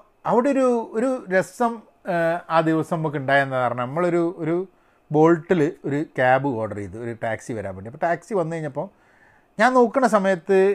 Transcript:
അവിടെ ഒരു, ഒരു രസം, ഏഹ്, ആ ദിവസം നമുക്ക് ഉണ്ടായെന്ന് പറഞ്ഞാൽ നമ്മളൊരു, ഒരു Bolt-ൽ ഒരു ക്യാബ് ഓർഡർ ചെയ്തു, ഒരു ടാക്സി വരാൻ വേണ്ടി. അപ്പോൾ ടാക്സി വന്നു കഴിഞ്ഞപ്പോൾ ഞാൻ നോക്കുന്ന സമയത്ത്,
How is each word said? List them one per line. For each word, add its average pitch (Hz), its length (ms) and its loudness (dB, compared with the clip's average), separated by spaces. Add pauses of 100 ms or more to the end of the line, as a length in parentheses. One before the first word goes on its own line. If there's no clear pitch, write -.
(260)
അവിടെ 233 240 2
ഒരു, 262 180 2 (260)
ഒരു 226 160 0 (200)
രസം, 196 440 0 (360)
ഏഹ്, 170 280 0 (120)
ആ 160 120 0
ദിവസം 160 360 0
നമുക്ക് 156 200 -4
ഉണ്ടായെന്ന് 135 400 0
പറഞ്ഞാൽ 123 280 -2
നമ്മളൊരു, 170 380 0 (140)
ഒരു 165 180 -4 (560)
Bolt-ൽ 160 500 4 (220)
ഒരു 143 140 -4 (180)
ക്യാബ് 135 380 2
ഓർഡർ 107 240 -6
ചെയ്തു, 101 200 -10
ഒരു 117 180 -8
ടാക്സി 113 380 -6
വരാൻ 98 200 -6
വേണ്ടി. 95 160 -14
അപ്പോൾ 147 140 -8
ടാക്സി 170 300 -4
വന്നു 170 220 -2
കഴിഞ്ഞപ്പോൾ 156 320 -8 (680)
ഞാൻ 226 160 4
നോക്കുന്ന 247 340 4
സമയത്ത്, 190 520 2 (160)